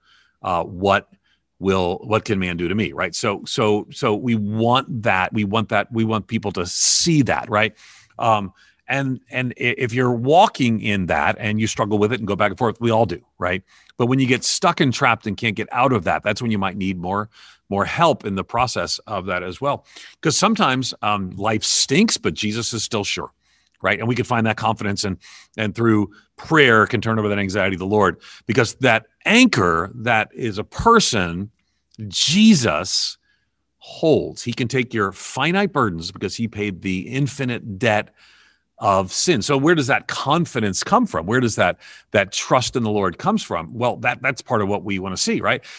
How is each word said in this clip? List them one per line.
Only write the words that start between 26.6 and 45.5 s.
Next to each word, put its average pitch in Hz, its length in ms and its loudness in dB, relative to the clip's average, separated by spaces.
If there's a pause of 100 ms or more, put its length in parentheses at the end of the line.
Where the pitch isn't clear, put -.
can 113 140 -2
turn 113 180 0
over 104 80 0
that 101 120 0
anxiety 98 360 0
to 85 40 -10
the 92 60 -6
Lord, 98 360 2 (240)
because 117 300 2
that 113 320 2 (180)
anchor 107 680 4
that 110 380 0
is 107 260 -6
a 104 40 -6
person, 101 880 2 (560)
Jesus, 127 1080 2 (640)
holds. 107 640 0
He 120 100 -6
can 120 160 -4
take 127 240 -2
your 101 180 0
finite 170 600 -2
burdens 95 400 -2
because 98 240 -6
he 117 100 -4
paid 101 360 -6
the 95 260 -4
infinite 123 680 -4
debt 107 340 2 (640)
of 95 320 2
sin. 147 300 0
So 143 160 0
where 147 160 4
does 147 140 2
that 120 200 0
confidence 135 760 -2
come 226 240 2
from? 82 180 -4
Where 113 140 2
does 120 160 0
that, 90 240 2 (320)
that 98 200 2
trust - 440 0
in 123 80 0
the 107 80 0
Lord 98 260 0
comes 202 240 -2
from? 85 320 -6
Well, 117 240 -2
that, 120 240 -2
that's 131 220 -4
part 113 180 0
of 98 60 0
what 101 160 -2
we 101 160 -4
wanna 92 180 -6
see, 214 240 -2
right? 107 240 0 (120)